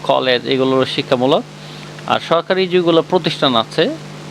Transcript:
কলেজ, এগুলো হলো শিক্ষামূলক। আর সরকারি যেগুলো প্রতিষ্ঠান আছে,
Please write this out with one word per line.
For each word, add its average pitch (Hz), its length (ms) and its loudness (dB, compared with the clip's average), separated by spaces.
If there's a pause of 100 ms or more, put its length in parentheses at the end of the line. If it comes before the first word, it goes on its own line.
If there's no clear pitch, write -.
কলেজ, 127 440 2
এগুলো 131 240 2
হলো 131 140 4
শিক্ষামূলক। 139 580 0 (640)
আর 117 220 0
সরকারি 185 380 0
যেগুলো 170 360 4
প্রতিষ্ঠান 156 540 0
আছে, 156 340 0 (400)